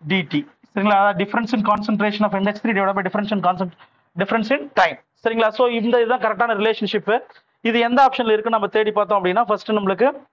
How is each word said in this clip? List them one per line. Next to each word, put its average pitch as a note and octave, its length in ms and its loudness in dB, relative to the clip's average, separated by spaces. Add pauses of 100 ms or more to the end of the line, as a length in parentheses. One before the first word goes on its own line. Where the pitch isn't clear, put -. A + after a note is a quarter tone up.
(120)
D F#3+ 80 0 (100)
T. D3 140 -2 (280)
சரிங்களா? G3+ 280 2
அதாவது G3+ 220 2
difference G#3 340 -2
in G#3+ 40 -2 (100)
concentration G#3 560 0
of G3 60 -2 (100)
N G3 120 0
H G#3 80 -14
three A3+ 140 0
divided G3 200 0
by G3 120 -2
difference G#3 260 -4
in F#3+ 140 -2
concent-, F3+ 280 -4 (440)
difference A3 340 -2
in D4 80 -6 (180)
time. E3 160 0 (280)
சரிங்களா? A3+ 340 0
So, B3+ 60 6 (160)
இந்த A#3 220 0
இதுதான் A#3+ 220 0
கரெக்டான A3 360 0
ரிலேஷன்ஷிப். G#3+ 520 0 (560)
இது A3+ 80 0 (120)
எந்த B3 180 2
ஆப்ஷன்ல A#3+ 300 0
இருக்கு A3+ 200 -2
நம்ம G3+ 200 -2
தேடி G#3+ 220 2
பார்த்தோம் G#3 200 0
அப்படின்னா, F#3 320 0
first G#3+ 260 -2
நம்மளுக்கு G3+ 320 0 (240)